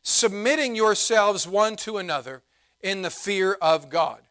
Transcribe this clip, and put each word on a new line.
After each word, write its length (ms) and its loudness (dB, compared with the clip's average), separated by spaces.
"Submitting 720 0
yourselves 720 2
one 300 0
to 200 -8
another 460 -6
in 200 -4
the 80 -4
fear 520 0
of 280 2
God." 400 -2